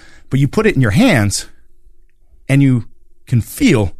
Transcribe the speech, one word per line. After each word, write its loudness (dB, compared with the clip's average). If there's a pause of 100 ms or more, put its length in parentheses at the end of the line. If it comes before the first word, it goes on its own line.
(300)
But -2
you 0
put -2
it 0
in 0
your 2
hands 0 (1040)
and 2
you 0 (400)
can -2
feel 0